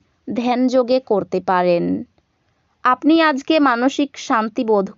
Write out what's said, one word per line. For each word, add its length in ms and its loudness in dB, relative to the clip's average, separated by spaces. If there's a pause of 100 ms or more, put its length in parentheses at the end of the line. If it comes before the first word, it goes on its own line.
(280)
ধ্যানযোগে 720 0
করতে 400 -2
পারেন। 440 0 (1000)
আপনি 380 2
আজকে 380 0
মানসিক 580 0
শান্তি 460 -4
বোধ 220 0 (120)